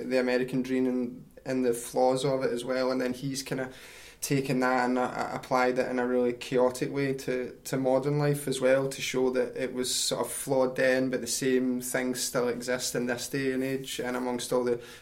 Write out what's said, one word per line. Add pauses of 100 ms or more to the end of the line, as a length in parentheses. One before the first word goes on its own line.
the
American
dream
and, (200)
and
the
flaws
of
it
as
well.
And
then
he's
kinda (500)
taken
that
and,
uh,
applied
it
in
a
really
chaotic
way
to, (100)
to
modern
life
as
well,
to
show
that
it
was
sort
of
flawed
then,
but
the
same
things
still
exist
in
this
day
and
age,
and
amongst
all
the, (220)